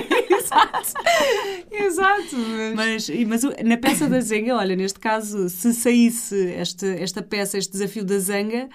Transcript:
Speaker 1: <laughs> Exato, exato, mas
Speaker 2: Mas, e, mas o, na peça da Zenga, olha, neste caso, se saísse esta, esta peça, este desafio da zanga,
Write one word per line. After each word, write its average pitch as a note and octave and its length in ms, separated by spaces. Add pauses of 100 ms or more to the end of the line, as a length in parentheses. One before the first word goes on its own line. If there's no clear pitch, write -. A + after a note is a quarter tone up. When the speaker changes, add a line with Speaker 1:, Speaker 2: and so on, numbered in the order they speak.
Speaker 1:
<laughs> A#4 300
Exato, - 600 (760)
exato, G4+ 640 (400)
mas - 0
Speaker 2:
Mas, A3 340
e, A3 160
mas A3+ 180
o, C#4+ 80 (120)
na A#3 140
peça C4+ 300
da B3+ 120
Zenga, A3 360
olha, F#3+ 200
neste F#3+ 240
caso, G#3 500
se A3+ 240
saísse A#3 800
esta, F3 360
esta F#3 340
peça, G3+ 360
este F#3+ 140
desafio G3+ 320
da G3 160
zanga, G#3 560